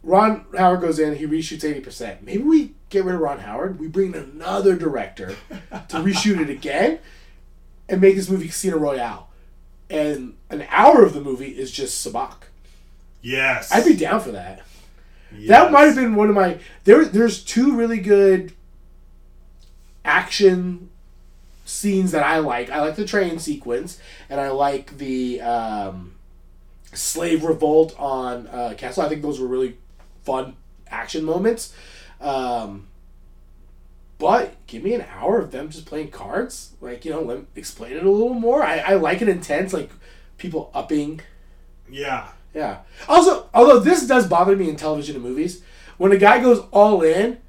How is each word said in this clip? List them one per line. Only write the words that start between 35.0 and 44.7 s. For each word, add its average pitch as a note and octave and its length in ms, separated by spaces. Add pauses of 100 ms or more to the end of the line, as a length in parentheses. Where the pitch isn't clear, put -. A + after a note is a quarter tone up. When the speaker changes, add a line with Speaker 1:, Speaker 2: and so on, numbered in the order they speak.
Speaker 1:
hour G#3 240
of C3+ 120
them C#3+ 180
just - 160
playing D3+ 260
cards. - 600 (100)
Like, B2 240
you D#3+ 60
know, B2 100
let, G2 180 (160)
explain A2+ 400
it E3+ 100
a G3 40
little A3+ 240
more. A#3+ 300
I, D#3 160
I E3+ 160
like F3 260
it A3 80
intense, F3 440
like, D#3 180 (460)
people E3 360
upping. D3+ 480 (680)
Speaker 2:
Yeah. C#3 400 (240)
Speaker 1:
Yeah. C#3 260 (280)
Also, E4+ 460
although A#3+ 260
this C#4+ 280
does A#3+ 200
bother F3+ 280
me F#3 140
in D3+ 60